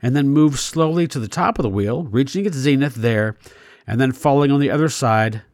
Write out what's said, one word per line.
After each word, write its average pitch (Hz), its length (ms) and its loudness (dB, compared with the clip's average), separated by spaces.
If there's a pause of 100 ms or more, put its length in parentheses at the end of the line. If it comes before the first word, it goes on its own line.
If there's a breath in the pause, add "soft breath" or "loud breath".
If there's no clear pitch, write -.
and 127 140 0
then 143 140 2
move 147 300 4
slowly 160 480 0
to - 120 -6
the 110 80 -6
top 180 320 -2
of 156 40 0
the 117 60 0
wheel, 104 360 -2
reaching 139 400 -2
its 175 120 -4
zenith 135 380 0
there, 110 420 -2 (480 loud breath)
and 110 160 -2
then 131 100 2
falling 143 400 2
on 143 80 2
the 143 120 0
other 156 180 0
side 110 520 0 (120)